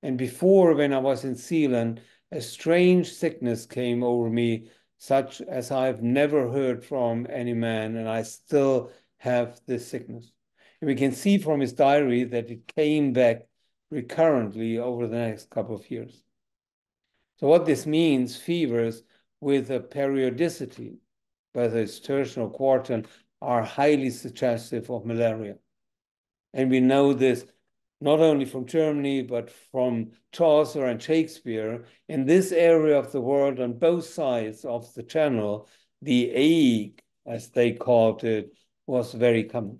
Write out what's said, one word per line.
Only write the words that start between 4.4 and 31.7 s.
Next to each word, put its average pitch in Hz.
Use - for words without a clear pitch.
such -
as 127
I've 127
never 139
heard 131
from 120
any 120
man, 113
and 113
I 113
still 135
have 120
this 123
sickness." 117
And 156
we 135
can 131
see 202
from 151
his 123
diary 135
that 120
it 120
came 151
back 117
recurrently 113
over 120
the 110
next 113
couple 110
of -
years. 117
So 139
what 170
this 143
means, 151
fevers 117
with 139
a 127
periodicity, 135
whether 117
it's 107
tertian 135
or 104
quartan, 131
are 120
highly 139
suggestive 117
of 113
malaria. 113
And 131
we 131
know 139
this 127
not 147
only 151
from 127
Germany, 143
but 117
from 123
Chaucer 151
and 117
Shakespeare. 120